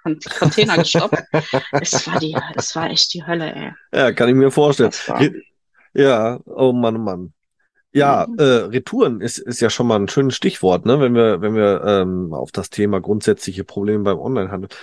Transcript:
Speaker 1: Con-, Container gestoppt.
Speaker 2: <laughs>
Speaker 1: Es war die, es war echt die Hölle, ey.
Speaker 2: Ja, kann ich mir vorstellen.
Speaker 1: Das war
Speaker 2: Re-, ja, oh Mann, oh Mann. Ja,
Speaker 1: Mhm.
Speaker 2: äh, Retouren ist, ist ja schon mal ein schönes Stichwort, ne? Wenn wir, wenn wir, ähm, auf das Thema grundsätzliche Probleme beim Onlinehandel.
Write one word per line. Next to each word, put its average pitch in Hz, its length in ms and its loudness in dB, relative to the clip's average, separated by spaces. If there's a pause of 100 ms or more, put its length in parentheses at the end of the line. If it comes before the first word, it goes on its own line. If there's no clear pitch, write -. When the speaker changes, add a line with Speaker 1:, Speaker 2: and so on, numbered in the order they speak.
Speaker 1:
Con-, 156 160 -4 (180)
Container 185 400 2
gestoppt. 170 420 0 (120)
Speaker 2:
<laughs> 139 500 -2
Speaker 1:
Es - 260 -4
war 165 120 -2
die, 160 160 -4 (200)
es - 200 -6
war 160 140 -4
echt - 240 0
die 170 140 -12
Hölle, 170 260 -4
ey. - 180 -12 (220)
Speaker 2:
Ja, 127 200 2
kann 120 160 2
ich 127 60 4
mir 135 160 6
vorstellen. 139 400 4
Speaker 1:
Das - 180 -10
war 120 100 -4
Speaker 2:
Re-, 143 220 0 (520)
ja, 123 520 2
oh 131 260 2
Mann, 120 240 0
oh 113 40 -6
Mann. 92 340 -8 (580)
Ja, 139 360 2
Speaker 1:
Mhm. 233 120 -8
Speaker 2:
äh, 156 40 4
Retouren 127 800 2
ist, 117 180 -6
ist 120 200 -8
ja 117 100 2
schon 120 180 0
mal 110 120 4
ein 101 80 0
schönes 135 280 0
Stichwort, 92 500 0
ne? 127 160 4
Wenn 123 120 2
wir, 110 280 2
wenn 107 140 -2
wir, 101 300 2
ähm, 92 480 0
auf 69 180 -8
das - 180 -8
Thema 101 320 -2
grundsätzliche 101 640 -2
Probleme 104 380 -4
beim 98 160 0
Onlinehandel. 95 500 -6 (140)